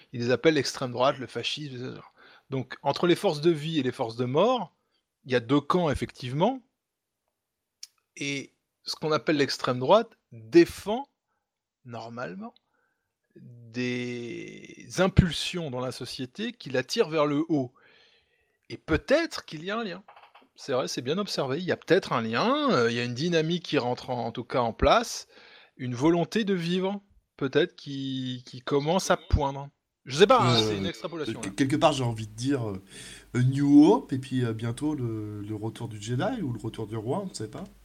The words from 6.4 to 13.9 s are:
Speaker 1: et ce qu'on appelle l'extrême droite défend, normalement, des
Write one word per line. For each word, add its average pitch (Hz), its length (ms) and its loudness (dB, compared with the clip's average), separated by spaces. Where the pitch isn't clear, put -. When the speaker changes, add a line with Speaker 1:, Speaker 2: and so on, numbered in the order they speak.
Speaker 1:
et 139 360 -8
ce - 120 -8
qu'on 156 180 -4
appelle 151 240 2
l'extrême 131 420 0
droite 190 380 4
défend, 170 720 4
normalement, 123 680 -12
des 120 1500 -10